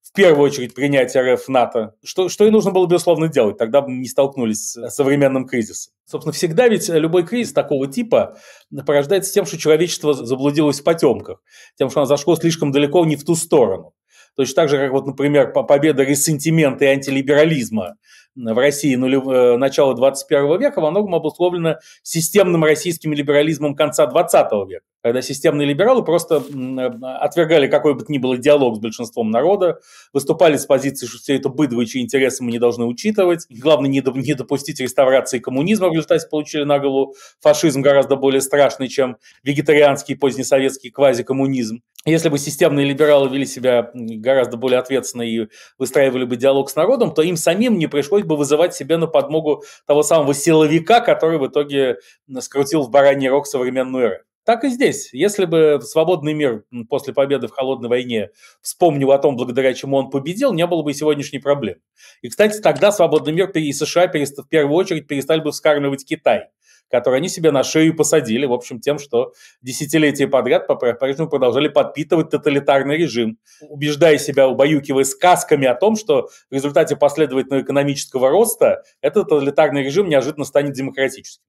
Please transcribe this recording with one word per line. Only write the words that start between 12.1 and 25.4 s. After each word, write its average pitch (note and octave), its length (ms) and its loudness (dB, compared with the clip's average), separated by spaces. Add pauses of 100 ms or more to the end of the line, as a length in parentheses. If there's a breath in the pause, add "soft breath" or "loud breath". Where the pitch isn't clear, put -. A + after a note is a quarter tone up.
слишком E3 340 -2
далеко D3 340 2
не D3+ 120 -2
в - 80 -16
ту E3+ 100 0
сторону. A2+ 580 0 (440 soft breath)
Точно C3 180 -2
так E3 140 2
же, C#3+ 80 2
как, C3+ 140 -2
вот, C3+ 160 -2
например, C#3+ 440 2
по-, C3+ 120 0
победа C#3+ 400 2
ресентимента C#3+ 840 0
и C3+ 40 6
антилиберализма C3+ 1080 0 (400 soft breath)
в A2+ 200 -4
России C#3 400 0
нулев-, C3 320 0
э, B2 300 4
начала C3+ 380 0
двадцать C3+ 320 0
первого D3 320 2
века C#4+ 200 -2
во D#3 120 0
многом F#3+ 240 -2
обусловлена E3 640 -2 (240 soft breath)
системным E3 600 0
российским D#3 500 0
либерализмом D3 640 0
конца D3+ 300 2
двадцатого C#3+ 640 0
века, F2 140 -16 (180)
когда B2 220 -2
системные C#3+ 440 -2